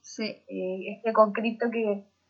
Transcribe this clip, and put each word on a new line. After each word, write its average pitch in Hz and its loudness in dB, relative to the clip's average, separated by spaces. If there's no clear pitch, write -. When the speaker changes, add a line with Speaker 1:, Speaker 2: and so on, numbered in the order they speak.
Speaker 1:
Sí. - -8
Speaker 2:
eh, 190 -6
este 226 -2
conflicto 220 4
que 214 0